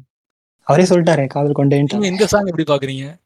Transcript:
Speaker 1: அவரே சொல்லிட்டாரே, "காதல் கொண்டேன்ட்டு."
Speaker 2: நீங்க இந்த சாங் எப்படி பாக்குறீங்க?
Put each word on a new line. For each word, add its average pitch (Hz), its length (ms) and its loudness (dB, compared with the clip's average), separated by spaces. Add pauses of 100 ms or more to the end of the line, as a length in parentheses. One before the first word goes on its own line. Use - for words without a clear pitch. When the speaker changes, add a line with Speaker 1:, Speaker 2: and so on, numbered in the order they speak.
(680)
Speaker 1:
அவரே 160 180 4
சொல்லிட்டாரே, 170 420 2
"காதல் 143 320 -2
கொண்டேன்ட்டு." 143 400 0
Speaker 2:
நீங்க 208 80 -2
இந்த 190 200 0
சாங் 196 260 -2
எப்படி 156 160 -4
பாக்குறீங்க? 139 380 -4 (200)